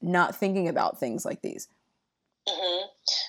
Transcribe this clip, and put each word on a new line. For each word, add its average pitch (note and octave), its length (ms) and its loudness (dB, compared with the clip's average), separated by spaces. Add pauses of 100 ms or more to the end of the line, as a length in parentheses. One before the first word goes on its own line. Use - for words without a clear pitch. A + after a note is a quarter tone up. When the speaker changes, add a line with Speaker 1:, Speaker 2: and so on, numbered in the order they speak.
Speaker 1:
not F3 340 4
thinking F#3+ 320 2
about - 320 0
things A#2 240 -2
like - 200 -6
these? - 240 -8 (840)
Speaker 2:
Mm-hmm. F#3 380 -2 (420)